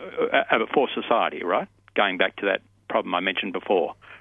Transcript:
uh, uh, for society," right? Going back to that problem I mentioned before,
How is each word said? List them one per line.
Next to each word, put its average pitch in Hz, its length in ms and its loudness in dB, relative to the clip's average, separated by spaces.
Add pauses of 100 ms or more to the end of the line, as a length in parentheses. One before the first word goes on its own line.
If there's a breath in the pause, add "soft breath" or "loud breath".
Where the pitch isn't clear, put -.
(340)
uh, 135 180 4
uh, 110 220 4
for 131 200 4
society," 110 500 0
right? 110 240 0 (280)
Going 98 220 2
back 95 200 0
to - 100 -4
that 98 140 0 (280)
problem 98 260 -2
I 90 60 2
mentioned 95 320 -2
before, 90 420 0 (260 loud breath)